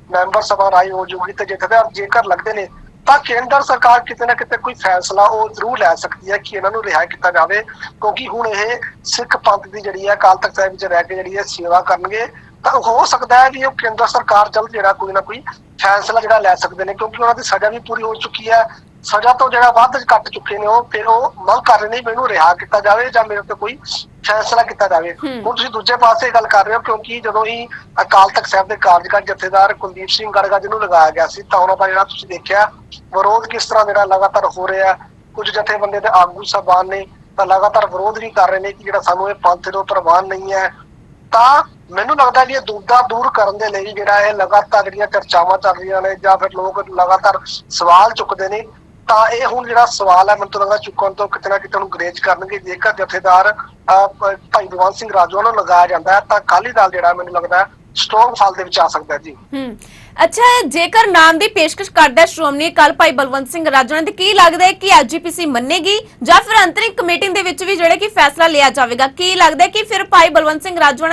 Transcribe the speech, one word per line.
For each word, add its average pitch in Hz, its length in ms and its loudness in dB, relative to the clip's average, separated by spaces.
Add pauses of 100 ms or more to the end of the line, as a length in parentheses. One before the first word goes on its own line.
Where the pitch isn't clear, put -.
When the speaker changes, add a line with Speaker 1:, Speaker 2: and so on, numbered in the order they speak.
(100)
Speaker 1:
ਮੈਂਬਰ 185 320 0
ਸਭਾ 196 280 0
ਰਾਏ 190 200 2
ਹੋ 185 160 -6
ਜਾਊਗੀ, 185 260 -10
ਤੇ 208 120 -8
ਜਥੇਦਾਰ 196 480 0
ਜੇਕਰ 202 320 -2
ਲੱਗਦੇ 185 280 -4
ਨੇ 208 160 -8 (380)
ਤਾਂ 277 120 6
ਕੇਂਦਰ 254 440 -2
ਸਰਕਾਰ 240 380 4
ਕਿਤੇ 240 260 -8
ਨਾ 240 80 0
ਕਿਤੇ 240 220 -8
ਕੋਈ 247 180 -8
ਫੈਸਲਾ 190 500 0
ਉਹ 214 240 2
ਜ਼ਰੂਰ 226 300 -6
ਲੈ 175 160 2
ਸਕਦੀ - 360 -12
ਹੈ 202 80 -4
ਕਿ 202 180 -12
ਇਹਨਾਂ 190 140 -2
ਨੂੰ 220 140 -8
ਰਿਹਾ 170 200 0
ਕੀਤਾ 175 260 -4
ਜਾਵੇ, 180 320 0 (380)
ਕਿਉਂਕਿ 214 280 -4
ਹੁਣ 233 180 -6
ਇਹ 220 320 -4 (260)
ਸਿੱਖ 240 320 -6
ਪੰਥ 202 320 0
ਦੀ 208 120 -16
ਜਿਹੜੀ 196 280 -8
ਹੈ 202 60 2
ਅਕਾਲ 190 220 4
ਤਖਤ 190 180 -6
ਸਾਹਿਬ 190 180 -2
ਵਿੱਚ 185 120 -14
ਰਹਿ 175 200 0
ਕੇ 180 100 -12
ਜਿਹੜੀ 185 220 -8
ਹੈ 202 60 -6
ਸੇਵਾ 175 380 -2
ਕਰਨਗੇ, 185 460 -4 (380)
ਤਾਂ - 80 0
ਹੋ 233 320 2
ਸਕਦਾ 247 400 4
ਹੈ 262 60 2
ਵੀ 262 140 -8
ਉਹ 262 80 -2
ਕੇਂਦਰ 226 340 -2
ਸਰਕਾਰ 208 420 2
ਜਲਦ 220 220 -4
ਜਿਹੜਾ 202 220 0
ਕੋਈ 190 200 -6
ਨਾ 196 80 0
ਕੋਈ 220 220 -12 (400)
ਫੈਸਲਾ 202 380 0
ਜਿਹੜਾ 220 180 2
ਲੈ 190 160 4
ਸਕਦੇ 185 300 -8
ਨੇ, 190 100 -8
ਕਿਉਂਕਿ 233 280 -8
ਉਹਨਾਂ 233 120 2
ਦੀ - 80 -12
ਸਜ਼ਾ 196 260 -2
ਵੀ 233 100 -6
ਪੂਰੀ 226 240 -10
ਹੋ 220 120 -6
ਚੁੱਕੀ 220 360 -10
ਹੈ, 226 180 2 (340)
ਸਜ਼ਾ 220 300 2
ਤੋਂ 254 180 2
ਜਿਹੜਾ 247 200 4
ਵੱਧ 247 340 2
ਕੱਟ 214 240 2
ਚੁੱਕੇ 202 300 -10
ਨੇ 208 80 -4
ਉਹ, 233 180 2
ਫਿਰ 220 220 -8
ਉਹ 233 320 0
ਮੰਗ 214 240 0
ਕਰ 233 180 4
ਰਹੇ 214 80 -6
ਨੇ 226 80 -6
ਵੀ 254 60 -8
ਮੈਨੂੰ 233 260 -4
ਰਿਹਾ 180 260 2
ਕੀਤਾ 202 260 -4
ਜਾਵੇ 220 300 0
ਜਾਂ 233 140 0
ਮੇਰੇ 208 180 -8
ਤੇ 208 120 -10
ਕੋਈ 226 240 -10 (480)
ਫੈਸਲਾ 220 360 0
ਕੀਤਾ 208 260 -2
ਜਾਵੇ। 170 360 -2
Speaker 2:
ਹੂੰ। 254 180 -8
Speaker 1:
ਹੁਣ 233 140 -4
ਤੁਸੀਂ 262 140 -4
ਦੂਜੇ 220 260 -4
ਪਾਸੇ 240 340 2
ਗੱਲ 220 160 2
ਕਰ 202 200 2
ਰਹੇ 208 80 -4
ਹੋ, 233 60 -2
ਕਿਉਂਕਿ 233 400 -8
ਜਦੋਂ 220 260 -4
ਹੀ 233 220 -10 (320)
ਅਕਾਲ 190 280 4
ਤਖਤ - 180 -4
ਸਾਹਿਬ 190 220 -2
ਦੇ 208 80 -6
ਕਾਰਜਕਾਰੀ 196 480 0
ਜਥੇਦਾਰ 190 500 0
ਕੁਲਦੀਪ 190 340 -12
ਸਿੰਘ 214 240 -4
ਗੜਗੜ 196 300 0
ਜੀ 196 60 -10
ਨੂੰ 220 120 -6
ਲਗਾਇਆ 170 300 4
ਗਿਆ 160 160 -2
ਸੀ 202 160 -12
ਤਾਂ 196 160 -2
ਉਹਨਾਂ 185 180 0
ਦਾ 196 100 0
ਜਿਹੜਾ 190 180 0
ਤੁਸੀਂ - 240 -14
ਦੇਖਿਆ 196 440 -2 (280)
ਵਿਰੋਧ 208 460 -2
ਕਿਸ 226 200 -8
ਤਰ੍ਹਾਂ 220 180 2
ਜਿਹੜਾ 202 200 2
ਲਗਾਤਾਰ 190 420 0
ਹੋ 185 220 -6
ਰਿਹਾ, 190 300 0 (360)
ਕੁਝ 214 160 -8
ਜਥੇਬੰਦੀਆਂ 208 500 -4
ਦੇ 208 120 -4
ਆਗੂ 180 300 2
ਸਾਹਿਬਾਨ 190 440 0
ਨੇ 196 200 -8 (300)
ਤਾਂ 196 100 0
ਲਗਾਤਾਰ 202 400 2
ਵਿਰੋਧ 196 320 -4
ਵੀ 220 120 -12
ਕਰ 180 200 2
ਰਹੇ 190 100 -4
ਨੇ 196 120 -8
ਕਿ 208 120 -20
ਜਿਹੜਾ 196 160 -4
ਸਾਨੂੰ 185 300 -2
ਇਹ 202 40 -6
ਪੰਥ 180 340 -2
ਤੋਂ 190 160 -6
ਪ੍ਰਵਾਨ 185 420 0
ਨਹੀਂ 190 260 -8
ਹੈ। 190 220 -2 (580)
ਤਾਂ 262 300 6 (280)
ਮੈਨੂੰ 294 260 -4
ਲੱਗਦਾ 254 280 4
ਵੀ 254 100 -8
ਇਹ 269 60 -2
ਦੁਬਦਾ 226 420 0
ਦੂਰ 247 280 -2
ਕਰਨ 202 280 0
ਦੇ 214 100 -4
ਲਈ 202 240 -8
ਜਿਹੜਾ 202 280 0
ਇਹ 208 140 0
ਲਗਾਤਾਰ 202 500 0
ਜਿਹੜੀਆਂ 196 220 -6
ਚਰਚਾਵਾਂ 190 520 0
ਚੱਲ 190 200 0
ਰਹੀਆਂ 190 240 -6
ਨੇ 190 120 -4
ਜਾਂ 190 220 2
ਫਿਰ 190 180 -4
ਲੋਕ 190 360 -6
ਲਗਾਤਾਰ 185 480 2 (320)
ਸਵਾਲ 180 420 6
ਚੁੱਕਦੇ 190 360 -6
ਨੇ, 214 160 -8 (440)
ਤਾਂ 220 200 4
ਇਹ 240 180 -2
ਹੁਣ 240 220 -4
ਜਿਹੜਾ 233 180 4
ਸਵਾਲ 190 440 2
ਹੈ, 208 40 6
ਮੈਨੂੰ 196 140 -8
ਤਾਂ 202 120 -6
ਲੱਗਦਾ 196 160 0
ਚੁੱਕਣ 208 360 -4
ਤੋਂ 202 160 -6
ਕਿਤੇ - 220 -8
ਨਾ 196 80 -2
ਕਿਤੇ 196 160 -10
ਉਹਨੂੰ 196 140 -4
ਗਰੇਜ 175 300 -8
ਕਰਨਗੇ। 190 400 -4
ਜੇਕਰ 185 340 -4
ਜਥੇਦਾਰ, 190 600 2
ਅਹ, 196 560 0
ਭ-, 196 280 -6 (160)
ਭਾਈ 208 160 0
ਬਲਵੰਤ 185 260 0
ਸਿੰਘ 220 180 -12
ਰਾਜੂ 190 300 0
ਨੂੰ 226 100 2
ਲਗਾਇਆ 180 340 4
ਜਾਂਦਾ 180 260 -2
ਹੈ, 202 80 4
ਤਾਂ 208 180 0
ਅਕਾਲੀ 202 340 0
ਦਲ 208 180 2
ਜਿਹੜਾ 175 220 0
ਮੈਨੂੰ 180 220 -8
ਲੱਗਦਾ 175 320 0 (280)
ਸਟਰੋਂਗ 233 400 2
ਫਾਲ 196 180 2
ਦੇ 190 120 -8
ਵਿੱਚ 180 160 -4
ਆ 165 80 2
ਸਕਦਾ 156 260 -6
ਹੈ। 147 40 -6
ਜੀ। 151 180 -16 (180)
Speaker 2:
ਹੂੰ। 262 220 -10 (480)
ਅੱਛਾ, 480 420 4
ਜੇਕਰ 349 400 2
ਨਾਮ 330 320 6
ਦੀ 415 100 0
ਪੇਸ਼ਕਸ਼ 381 420 -2
ਕਰਦਾ 302 300 4
ਹੈ 339 60 8
ਸ਼੍ਰੋਮਣੀ 320 460 -4
ਅਕਾਲੀ 320 240 4
ਭਾਈ 330 140 4
ਬਲਵੰਤ 269 400 -4
ਸਿੰਘ 320 200 -2
ਰਾਜੂ 269 240 2
ਨੇ, 320 80 -2
ਤੇ 330 100 -4
ਕੀ 392 200 0
ਲੱਗਦਾ 349 320 4
ਹੈ 381 80 4
ਕਿ 381 160 -6
ਐਸ 320 160 6
ਜੀ 294 140 -6
ਪੀ 339 120 -8
ਸੀ 339 160 -6
ਮੰਨੇਗੀ 311 540 -2 (220)
ਜਾਂ 339 180 6
ਫਿਰ 415 240 4
ਅੰਤਰਿਮ 427 280 -2
ਕਮੇਟੀ 349 360 -2
ਦੇ 381 140 -2
ਵਿੱਚ 359 220 -6
ਵੀ 381 120 -2
ਜਿਹੜਾ 339 200 2
ਕਿ 392 120 -4
ਫੈਸਲਾ 320 380 2
ਲਿਆ 285 240 4
ਜਾਵੇਗਾ? 247 360 0
ਕੀ 359 280 -2
ਲੱਗਦਾ 330 300 4
ਹੈ 392 40 -2
ਕਿ 427 140 -4
ਫਿਰ 392 220 -4
ਭਾਈ 349 240 4
ਬਲਵੰਤ 311 340 0
ਸਿੰਘ 359 180 -6
ਰਾਜੂ 294 320 2